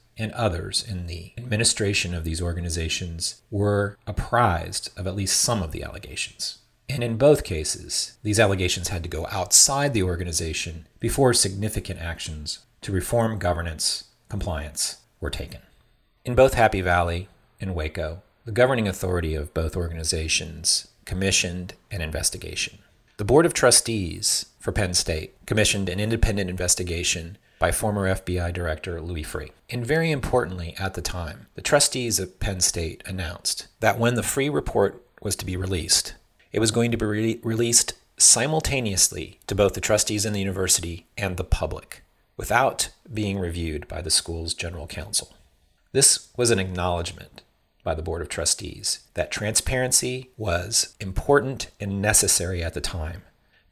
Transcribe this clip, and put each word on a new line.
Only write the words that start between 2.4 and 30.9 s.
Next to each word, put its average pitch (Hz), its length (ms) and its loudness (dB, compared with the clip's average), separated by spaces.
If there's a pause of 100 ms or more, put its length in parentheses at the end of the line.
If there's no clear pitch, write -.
organizations 85 1120 -4
were 101 440 2 (120)
apprised 95 880 0
of 95 80 -6
at 95 100 -2
least 98 240 0
some 113 220 2
of 80 100 -4
the 71 120 -8
allegations. - 720 -10 (320)
And 127 140 -2
in 117 140 -2
both 139 260 6
cases, - 800 -6
these 104 160 2
allegations 92 480 2
had 87 160 -4
to 82 60 -8
go 82 180 -6
outside 139 680 4
the 107 80 2
organization 85 840 -4 (120)
before 120 360 4
significant 98 680 -2
actions 78 640 -8 (160)
to - 100 -6
reform 113 460 0
governance, 85 680 -2 (240)
compliance 78 680 -6 (220)
were 73 100 -4
taken. - 300 -8 (640)
In 123 120 -4
both 131 180 8
Happy 110 280 4
Valley 87 480 2 (300)
and 95 140 -6
Waco, 80 480 -4 (240)
the 113 60 -10
governing 120 360 4
authority 87 460 -2
of 78 220 -6
both 82 200 -2
organizations 82 1120 -2 (160)
commissioned 92 720 0 (160)
an 95 120 -6
investigation. - 760 -4 (400)
The 104 80 -4
Board 147 220 8
of 160 80 0
Trustees 101 920 2 (140)
for - 120 -4
Penn 92 220 0
State 87 400 -2 (140)
commissioned 101 420 2
an 92 100 -4
independent 107 480 2
investigation 90 920 -2 (180)
by 82 140 6
former 104 340 0
F 95 180 2
B 90 160 -2
I 87 120 0
Director 85 500 -4
Louis 82 220 -6
Freeh. - 260 -8 (220)
And 123 120 -4
very 160 280 2
importantly, 92 680 -2
at 95 160 -2